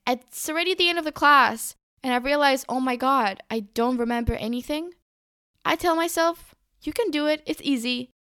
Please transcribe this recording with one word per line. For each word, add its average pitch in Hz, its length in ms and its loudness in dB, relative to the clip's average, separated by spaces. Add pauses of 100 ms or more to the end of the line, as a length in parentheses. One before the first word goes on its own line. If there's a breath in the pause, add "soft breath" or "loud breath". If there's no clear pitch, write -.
it's - 400 -4
already 339 260 0
the 359 140 2
end 339 120 0
of 320 60 -2
the 302 60 -4
class 269 640 4 (260)
and 254 120 0
I 247 40 2
realize, 277 520 2
"Oh 254 100 -2
my 254 160 -2
God, 247 540 0
I 226 120 -4
don't 233 360 -2
remember 233 380 -2
anything," 294 580 -6 (720)
I - 100 2
tell 330 200 2
myself, 330 580 -2 (300)
you 302 100 -8
can 440 160 0
do 294 180 0
it. 302 180 0
It's - 180 -6
easy. 247 460 -2 (300)